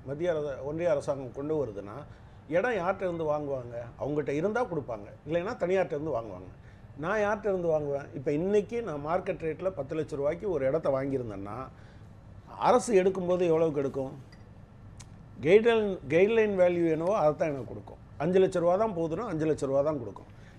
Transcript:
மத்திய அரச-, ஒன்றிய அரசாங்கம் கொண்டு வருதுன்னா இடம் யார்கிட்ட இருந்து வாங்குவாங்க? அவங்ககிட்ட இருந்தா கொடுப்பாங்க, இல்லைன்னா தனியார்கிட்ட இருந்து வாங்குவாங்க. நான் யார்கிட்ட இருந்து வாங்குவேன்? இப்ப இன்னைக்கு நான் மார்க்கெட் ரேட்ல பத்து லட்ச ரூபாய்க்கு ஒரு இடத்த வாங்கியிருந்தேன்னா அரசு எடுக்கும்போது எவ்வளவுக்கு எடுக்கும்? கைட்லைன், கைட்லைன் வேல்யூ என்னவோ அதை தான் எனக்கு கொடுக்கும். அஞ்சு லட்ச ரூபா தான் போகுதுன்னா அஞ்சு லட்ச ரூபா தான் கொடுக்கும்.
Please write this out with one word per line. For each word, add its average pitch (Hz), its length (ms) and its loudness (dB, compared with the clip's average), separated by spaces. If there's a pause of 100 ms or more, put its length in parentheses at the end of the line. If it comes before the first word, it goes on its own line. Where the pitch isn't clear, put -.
மத்திய 156 260 -2
அரச-, 147 320 -4
ஒன்றிய 165 260 0
அரசாங்கம் 139 420 -2
கொண்டு 143 340 -2
வருதுன்னா 104 380 -10 (440)
இடம் 202 240 2
யார்கிட்ட 190 300 0
இருந்து 170 220 -2
வாங்குவாங்க? 139 520 -2 (240)
அவங்ககிட்ட 143 280 -2
இருந்தா 202 360 0
கொடுப்பாங்க, 123 680 -8
இல்லைன்னா 175 280 -2
தனியார்கிட்ட 180 280 2
இருந்து 151 240 -4
வாங்குவாங்க. 98 400 -6 (460)
நான் 180 220 -2
யார்கிட்ட 208 280 0
இருந்து 185 220 0
வாங்குவேன்? 143 340 0 (120)
இப்ப 147 180 -2
இன்னைக்கு 202 500 2
நான் 151 240 -6
மார்க்கெட் 180 360 -2
ரேட்ல 165 280 -4
பத்து 147 260 -6
லட்ச 156 200 -4
ரூபாய்க்கு 170 340 -2
ஒரு 135 160 0
இடத்த 151 240 2
வாங்கியிருந்தேன்னா 123 800 -4 (880)
அரசு 202 440 6
எடுக்கும்போது 180 380 2
எவ்வளவுக்கு 160 400 4
எடுக்கும்? 135 420 -4 (1200)
கைட்லைன், 214 560 6 (100)
கைட்லைன் 208 480 4
வேல்யூ 175 340 4
என்னவோ 165 260 2
அதை 151 200 4
தான் 170 120 0
எனக்கு 131 180 -4
கொடுக்கும். 107 300 -14 (200)
அஞ்சு 180 240 4
லட்ச 185 180 4
ரூபா 175 180 4
தான் 220 200 0
போகுதுன்னா 165 300 -2
அஞ்சு 160 200 -2
லட்ச 151 200 0
ரூபா 139 160 2
தான் 151 160 0
கொடுக்கும். 104 320 -12 (280)